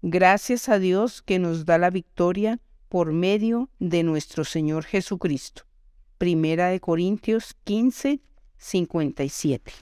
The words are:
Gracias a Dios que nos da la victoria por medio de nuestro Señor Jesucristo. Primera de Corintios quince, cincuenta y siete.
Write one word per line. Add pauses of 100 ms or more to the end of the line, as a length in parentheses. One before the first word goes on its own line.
Gracias
a
Dios
que
nos
da
la
victoria (280)
por
medio
de
nuestro
Señor
Jesucristo. (500)
Primera
de
Corintios
quince, (380)
cincuenta
y
siete. (100)